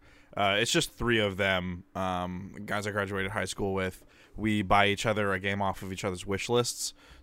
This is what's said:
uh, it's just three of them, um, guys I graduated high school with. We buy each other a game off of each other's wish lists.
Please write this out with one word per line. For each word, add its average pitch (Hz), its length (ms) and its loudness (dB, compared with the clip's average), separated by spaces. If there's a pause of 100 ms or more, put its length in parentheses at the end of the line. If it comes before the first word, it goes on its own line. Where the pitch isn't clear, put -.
(360)
uh, 101 240 2
it's 117 100 2
just - 220 2
three 117 280 2
of 101 180 0
them, 92 480 0 (100)
um, 92 560 -4 (140)
guys 101 200 -4
I 104 60 -2
graduated 98 400 -2
high 101 140 -2
school 98 280 -2
with. 92 300 -2 (320)
We 107 260 2
buy 101 260 6
each 101 180 0
other 104 280 2
a 95 60 0
game 101 220 -2
off 95 200 -2
of 95 100 -8
each 92 120 -6
other's 92 240 -4
wish 98 220 -2
lists. - 440 0 (300)